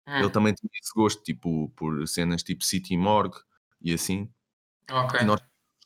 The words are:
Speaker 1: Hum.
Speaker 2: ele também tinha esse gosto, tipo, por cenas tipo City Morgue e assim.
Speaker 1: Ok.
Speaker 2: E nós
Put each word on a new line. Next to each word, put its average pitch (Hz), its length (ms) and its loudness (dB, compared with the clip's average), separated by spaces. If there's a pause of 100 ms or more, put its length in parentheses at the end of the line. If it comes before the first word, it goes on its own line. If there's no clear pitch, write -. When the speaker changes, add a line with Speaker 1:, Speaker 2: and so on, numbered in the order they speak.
Speaker 1:
Hum. 143 140 -2
Speaker 2:
ele - 100 2
também 107 240 4
tinha - 160 -8 (100)
esse - 140 -12
gosto, 107 280 2
tipo, 78 540 -4
por 78 320 -4
cenas 85 340 0
tipo - 220 -6
City 92 320 -2
Morgue 98 400 2 (460)
e 85 100 0
assim. 95 400 -4 (580)
Speaker 1:
Ok. 127 300 0
Speaker 2:
E 117 40 4
nós 104 160 4 (460)